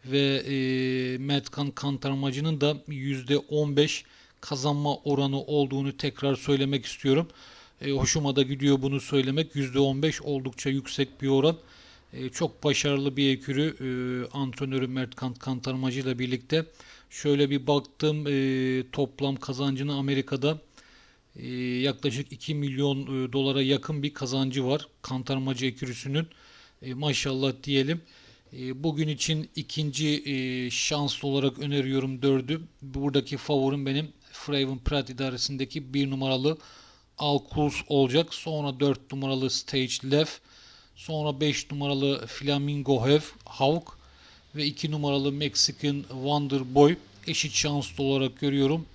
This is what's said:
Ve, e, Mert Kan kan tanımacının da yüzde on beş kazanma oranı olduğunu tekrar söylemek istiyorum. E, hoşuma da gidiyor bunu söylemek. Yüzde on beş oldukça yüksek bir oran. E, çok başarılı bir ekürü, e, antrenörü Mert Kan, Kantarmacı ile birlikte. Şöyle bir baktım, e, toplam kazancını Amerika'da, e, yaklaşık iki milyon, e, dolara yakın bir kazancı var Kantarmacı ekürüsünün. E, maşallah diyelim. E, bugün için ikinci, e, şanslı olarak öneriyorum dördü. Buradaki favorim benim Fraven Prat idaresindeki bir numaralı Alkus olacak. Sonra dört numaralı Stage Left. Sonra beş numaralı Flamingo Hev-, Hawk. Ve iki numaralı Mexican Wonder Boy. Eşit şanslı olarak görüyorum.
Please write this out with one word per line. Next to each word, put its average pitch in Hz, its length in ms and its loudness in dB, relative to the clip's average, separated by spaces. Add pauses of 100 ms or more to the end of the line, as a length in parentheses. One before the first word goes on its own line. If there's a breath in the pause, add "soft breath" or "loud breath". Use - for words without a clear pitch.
Ve, 139 420 0
e, 131 680 -2
Mert 139 320 -2
Kan 143 220 -4
kan 139 260 -4
tanımacının 135 640 -2
da 147 160 2 (100)
yüzde 135 500 -2
on 147 400 0
beş 151 260 4 (380 loud breath)
kazanma 143 560 0
oranı 139 440 0
olduğunu 139 560 0
tekrar 139 380 0
söylemek 139 500 0
istiyorum. 139 420 2 (540 loud breath)
E, 143 100 -4
hoşuma 139 440 2
da 139 60 6
gidiyor 135 400 4
bunu 139 200 0
söylemek. 139 540 0
Yüzde 135 240 0
on 139 240 4
beş 156 180 0
oldukça 135 480 -4
yüksek 135 520 -2
bir 135 60 0
oran. 139 300 6 (560 loud breath)
E, 127 160 -8
çok - 340 -4
başarılı 139 540 0
bir 139 120 4
ekürü, 139 500 0
e, 131 80 -6 (500)
antrenörü 131 500 -2
Mert 127 280 -6
Kan, 127 180 -6
Kantarmacı 131 680 -4
ile 127 200 -4
birlikte. 127 460 -2 (440 loud breath)
Şöyle 143 400 2
bir 135 180 0
baktım, 147 600 0
e, 131 640 0
toplam 139 440 -2
kazancını 135 580 -2
Amerika'da, 139 680 0 (720 soft breath)
e, - 120 -12 (100)
yaklaşık 127 720 -2
iki 151 240 -6
milyon, 139 460 0
e, 131 320 -4
dolara 135 280 2
yakın 139 420 0
bir 147 100 -2
kazancı 131 520 0
var 143 220 0 (140)
Kantarmacı 131 640 -2
ekürüsünün. 135 640 -4 (540 loud breath)
E, 127 120 -8
maşallah 135 600 0 (100)
diyelim. 143 380 0 (560 loud breath)
E, 131 260 -8
bugün 156 240 0
için 156 480 -2
ikinci, 147 720 -2
e, 127 440 -4
şanslı 143 580 -2
olarak 135 320 0
öneriyorum 135 600 -2
dördü. 139 400 2 (200)
Buradaki 139 560 -2
favorim 139 480 0
benim 143 260 -2 (200)
Fraven 135 480 -2
Prat 127 300 0
idaresindeki 131 840 -4
bir 139 160 2
numaralı 135 480 0 (600 loud breath)
Alkus 147 720 0
olacak. 143 460 4
Sonra 147 460 -6
dört 139 320 0
numaralı 135 380 -2
Stage 131 600 -2
Left. 151 280 2 (560 loud breath)
Sonra 151 460 -4
beş 147 300 -2
numaralı 139 560 0
Flamingo 139 800 0
Hev-, 151 280 4 (100)
Hawk. 151 520 0 (580 loud breath)
Ve 151 100 -4
iki 147 260 -4
numaralı 143 400 2
Mexican 143 720 0
Wonder 135 720 -2
Boy. 147 200 10 (320)
Eşit 156 260 -2
şanslı 147 500 -2
olarak 135 360 0
görüyorum. 143 560 2